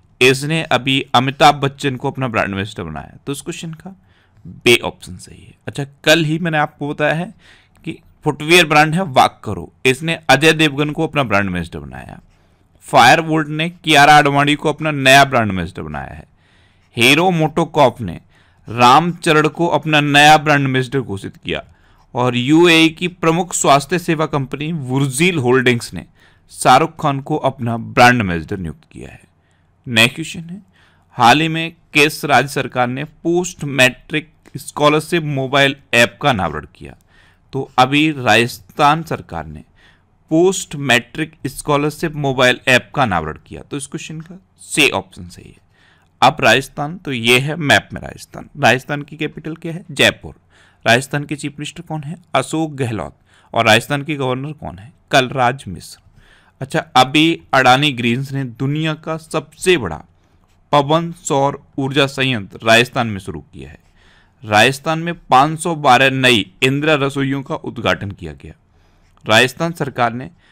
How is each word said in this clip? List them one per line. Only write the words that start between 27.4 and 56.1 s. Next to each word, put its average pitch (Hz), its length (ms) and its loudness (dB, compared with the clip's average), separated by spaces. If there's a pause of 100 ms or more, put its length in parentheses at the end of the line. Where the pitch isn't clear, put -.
अपना 117 280 -6
ब्रांड 120 440 4
एम्बेसडर 87 380 -4
नियुक्त 82 340 -12
किया 62 180 -18
है। - 100 -20 (680)
नेक्स्ट 117 280 0
क्वेश्चन 165 360 -12
है, 190 100 -14 (560)
हाल 123 240 4
ही 160 80 0
में 160 240 -6 (200)
किस 151 320 0
राज्य 139 240 2
सरकार 127 400 -4
ने 131 160 -8
पोस्ट 175 600 -4
मैट्रिक 139 680 -2 (240)
स्कॉलरशिप 151 680 0
मोबाइल 139 520 0 (180)
ऐप 120 280 2
का 147 80 0
अनावरण 82 440 -4
किया? 67 220 -20 (560)
तो - 260 -8
अभी 143 340 2
राजस्थान 127 920 0
सरकार 87 440 -10
ने 76 180 -18 (640)
पोस्ट 180 460 0
मैट्रिक 139 600 -2 (100)
स्कॉलरशिप 147 720 -4
मोबाइल 131 520 0
ऐप 123 260 2
का 143 80 0
अनावरण 80 440 -2
किया। - 160 -18
तो - 140 -12
इस 139 100 -10
क्वेश्चन 160 340 -14
का 180 200 -20 (220)
सी - 280 0
ऑप्शन - 380 -10
सही - 200 -20
है। - 160 -20 (580)
अब 139 180 4
राजस्थान, 135 580 0
तो - 140 -12
ये 120 260 2
है 147 180 -4
मैप 135 360 2
में - 80 -12
राजस्थान। - 480 -18 (120)
राजस्थान 135 420 0
की 147 140 -18
कैपिटल 156 400 -10
क्या 165 160 -12
है? 165 180 -14
जयपुर। 110 440 -2 (500)
राजस्थान 139 400 0
के 147 120 -10
चीफ 139 160 -10
मिनिस्टर 147 300 -14
कौन 156 200 -10
है? 151 140 -12 (180)
अशोक 156 380 -2
गहलोत। 117 440 -8 (380)
और 113 120 2
राजस्थान 113 360 2
के 151 120 -6
गवर्नर 135 380 -6
कौन - 260 -16
है? 113 140 -20 (180)
कलराज 131 580 -2
मिश्र। - 320 -16 (600)